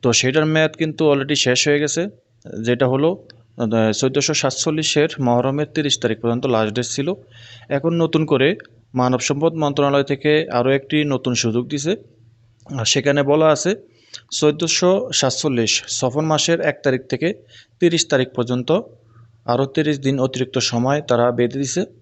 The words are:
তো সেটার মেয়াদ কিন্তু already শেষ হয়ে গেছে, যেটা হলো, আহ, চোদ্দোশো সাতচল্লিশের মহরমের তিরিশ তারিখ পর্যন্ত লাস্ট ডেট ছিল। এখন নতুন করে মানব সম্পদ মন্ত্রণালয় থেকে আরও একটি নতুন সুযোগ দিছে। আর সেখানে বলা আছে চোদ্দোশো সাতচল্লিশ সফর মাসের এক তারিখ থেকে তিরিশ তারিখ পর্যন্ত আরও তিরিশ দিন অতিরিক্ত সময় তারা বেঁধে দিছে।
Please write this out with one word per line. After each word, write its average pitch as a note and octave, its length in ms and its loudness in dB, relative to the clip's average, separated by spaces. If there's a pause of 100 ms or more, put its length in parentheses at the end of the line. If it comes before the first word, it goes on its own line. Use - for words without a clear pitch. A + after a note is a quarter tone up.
তো A#2+ 120 2
সেটার C3+ 320 0
মেয়াদ D#3 260 2
কিন্তু D#3 420 0
already C#3 220 0
শেষ B2+ 320 0
হয়ে D3 120 2
গেছে, D#3 280 -2 (580)
যেটা B2 220 2
হলো, C#3+ 380 0 (320)
আহ, A2+ 340 2
চোদ্দোশো C3+ 420 0
সাতচল্লিশের D3+ 760 0 (120)
মহরমের C3 460 0 (100)
তিরিশ D3 240 0
তারিখ A2 200 -2
পর্যন্ত A#2 260 -2
লাস্ট A2 280 0
ডেট A#2+ 120 -2
ছিল। C#3+ 280 -4 (560)
এখন D3 240 0
নতুন E3 320 0
করে D3 300 2 (380)
মানব B2+ 260 2
সম্পদ D3+ 340 -2
মন্ত্রণালয় C#3+ 500 0
থেকে D3+ 480 0
আরও B2 180 2
একটি C#3 340 0
নতুন B2+ 300 -2
সুযোগ A#2+ 340 -2
দিছে। D3 280 -4 (840)
আর A2 60 -2
সেখানে C#3+ 380 2
বলা D3+ 240 4
আছে D3+ 280 2 (640)
চোদ্দোশো F3 760 2
সাতচল্লিশ B2+ 760 0
সফর C3 340 -2
মাসের D#3+ 400 0
এক D#3 220 -2
তারিখ B2+ 260 0
থেকে D#3 240 -2 (460)
তিরিশ E3+ 300 2
তারিখ B2+ 200 2
পর্যন্ত B2 500 0 (680)
আরও B2 200 2
তিরিশ D3 340 -2
দিন C3+ 200 -2
অতিরিক্ত B2+ 380 -2
সময় B2+ 440 0
তারা B2 300 2
বেঁধে A#2+ 280 -2
দিছে। C#3+ 260 -4 (160)